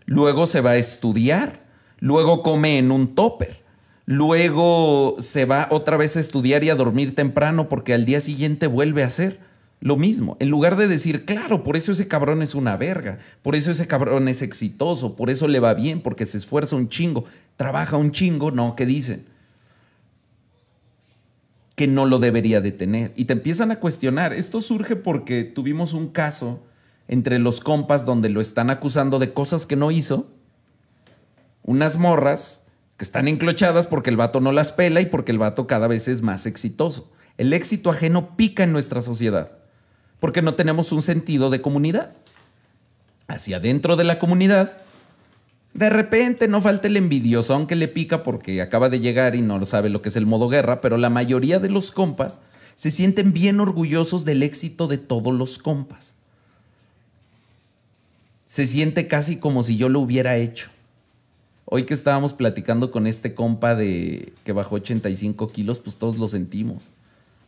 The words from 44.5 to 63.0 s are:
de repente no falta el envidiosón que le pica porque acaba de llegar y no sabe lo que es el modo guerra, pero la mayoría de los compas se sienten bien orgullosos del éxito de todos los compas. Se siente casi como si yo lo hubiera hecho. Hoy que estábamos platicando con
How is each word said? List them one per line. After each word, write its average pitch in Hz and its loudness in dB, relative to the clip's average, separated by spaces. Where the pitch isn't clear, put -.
de 214 2
repente 226 2
no 208 2
falta 202 2
el 208 2
envidiosón 135 2
que 175 -2
le 160 0
pica 160 -4
porque 95 -4
acaba 113 2
de 127 0
llegar 120 2
y 120 0
no 101 0
sabe 104 0
lo 104 -2
que 107 -6
es 107 -4
el 110 2
modo 113 2
guerra, 127 2
pero 117 2
la 120 2
mayoría 127 2
de 190 -2
los 196 -2
compas 147 -4
se 151 -4
sienten 190 2
bien 196 2
orgullosos 165 0
del 143 2
éxito 156 -6
de 143 -2
todos 123 -2
los 127 -4
compas. - -6
Se 139 -4
siente 156 -2
casi 147 -2
como 131 0
si 113 0
yo 127 2
lo 135 2
hubiera 127 0
hecho. 117 -4
Hoy 127 -2
que 151 -4
estábamos 143 0
platicando 117 -2
con 110 -2